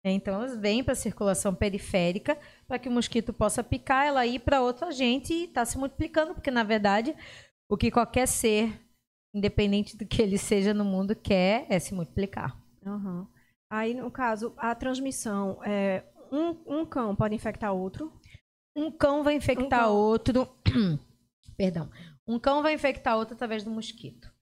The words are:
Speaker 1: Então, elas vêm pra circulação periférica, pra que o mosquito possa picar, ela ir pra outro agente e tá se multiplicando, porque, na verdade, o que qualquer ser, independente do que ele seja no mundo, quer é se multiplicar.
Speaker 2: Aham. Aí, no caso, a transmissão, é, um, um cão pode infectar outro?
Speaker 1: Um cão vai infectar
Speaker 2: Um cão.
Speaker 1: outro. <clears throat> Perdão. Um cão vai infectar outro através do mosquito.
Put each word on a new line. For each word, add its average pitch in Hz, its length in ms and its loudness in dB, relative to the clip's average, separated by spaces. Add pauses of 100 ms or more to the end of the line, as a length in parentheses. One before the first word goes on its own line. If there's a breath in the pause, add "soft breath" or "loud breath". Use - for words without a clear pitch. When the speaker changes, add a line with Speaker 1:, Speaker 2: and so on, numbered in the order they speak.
Speaker 1:
Então, 190 320 -2
elas 247 200 -6
vêm 214 260 0
pra 262 120 0
circulação 196 600 -2
periférica, 196 840 0 (280 loud breath)
pra 247 120 -4
que 254 100 -8
o 240 40 -2
mosquito 233 420 0
possa - 280 0
picar, 269 440 0
ela 269 200 2
ir 247 120 -2
pra 269 240 4
outro 247 240 0
agente 269 480 0
e 339 140 -2
tá - 160 -2
se 233 120 -4
multiplicando, 311 560 0
porque, - 180 -4
na 240 120 2
verdade, 214 520 2 (560 loud breath)
o 208 60 2
que 226 140 2
qualquer 240 360 2
ser, 214 540 0 (540)
independente 202 640 0
do 208 100 -10
que - 160 2
ele 196 160 2
seja 202 340 2
no 208 140 0
mundo, 196 280 0
quer 208 540 2
é 196 100 2
se - 140 -6
multiplicar. 190 680 -6 (260)
Speaker 2:
Aham. 196 420 -8 (440 soft breath)
Aí, 226 240 -2
no 240 180 -8
caso, 226 460 -2
a 233 160 -2
transmissão, 240 920 -4
é, 196 400 0 (260)
um, 320 500 -4
um 320 60 -4
cão 233 300 -2
pode 214 180 0
infectar 214 400 -4
outro? 190 380 -6 (640 loud breath)
Speaker 1:
Um 302 160 -4
cão 285 320 2
vai 294 100 2
infectar 262 320 0
Speaker 2:
Um - 20 -8 (180)
cão. 208 100 4
Speaker 1:
outro. 226 520 2 (160)
<clears throat> - 920 -2
Perdão. 170 340 -2 (380 loud breath)
Um 233 100 -2
cão 277 240 2
vai 311 120 4
infectar 269 420 0
outro 226 180 -4
através 220 300 -6
do 220 60 -10
mosquito. 220 720 -12